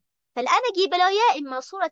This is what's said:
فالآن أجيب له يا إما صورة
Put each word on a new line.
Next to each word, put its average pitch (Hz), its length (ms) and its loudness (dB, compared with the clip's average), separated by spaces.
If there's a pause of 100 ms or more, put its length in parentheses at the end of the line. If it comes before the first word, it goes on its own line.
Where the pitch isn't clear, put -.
(360)
فالآن 277 240 2 (120)
أجيب 359 220 0
له 359 160 2
يا 403 280 2
إما 262 220 -8
صورة 370 320 -6